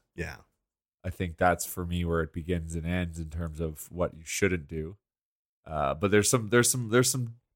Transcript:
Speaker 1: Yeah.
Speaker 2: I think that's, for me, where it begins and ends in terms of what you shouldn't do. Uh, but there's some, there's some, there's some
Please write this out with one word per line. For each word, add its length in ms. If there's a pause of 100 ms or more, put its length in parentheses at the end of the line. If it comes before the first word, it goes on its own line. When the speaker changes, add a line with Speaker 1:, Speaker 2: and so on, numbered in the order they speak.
(160)
Speaker 1:
Yeah. 220 (640)
Speaker 2:
I 60
think 260
that's, 300
for 200
me, 200
where 160
it 100
begins 440
and 100
ends 340
in 100
terms 300
of 320
what 220
you 100
shouldn't 460
do. 260 (720)
Uh, 260
but 160
there's 200
some, 180
there's 240
some, 180
there's 220
some 220 (220)